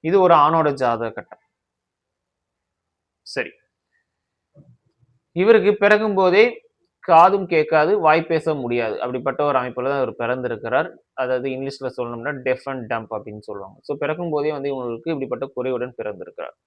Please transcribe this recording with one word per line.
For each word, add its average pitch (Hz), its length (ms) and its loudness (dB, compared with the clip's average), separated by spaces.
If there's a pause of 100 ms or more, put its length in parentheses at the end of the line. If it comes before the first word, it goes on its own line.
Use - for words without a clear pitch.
இது 185 160 4
ஒரு 175 100 8 (120)
ஆணோட 160 220 4 (120)
ஜாதக 117 360 0
கட்டம். - 240 -14 (1900)
சரி, - 200 -6 (1900)
இவருக்கு 208 300 6 (120)
பிறக்கும் 208 360 0
போதே 190 240 4 (640)
காதும் 185 440 6
கேட்காது, 156 380 2 (140)
வாய் 160 160 6 (100)
பேச 160 220 0 (100)
முடியாது, 117 400 -2
அப்படிப்பட்ட 127 440 -4
ஒரு 135 140 2
அமைப்புல 127 300 -4
தான் 139 100 0
இவர் 110 180 -4
பிறந்திருக்கிறார். 123 680 -2 (320)
அதாவது 127 320 -2
இங்கிலீஷ்ல 135 420 -8
சொல்லணும்னா 120 380 -8 (140)
deaf 127 140 -4 (120)
and 127 180 -8
dumb 113 240 -6
அப்படின்னு 107 320 -12
சொல்லுவாங்க. 101 300 -14 (100)
So 143 160 -4
பிறக்கும் 165 320 -4
போதே 147 220 -2
வந்து 139 160 -6
இவங்களுக்கு 123 400 -6
இப்படிப்பட்ட 131 420 -6
குறையுடன் 123 460 -4
பிறந்திருக்கிறார். 95 540 -10 (120)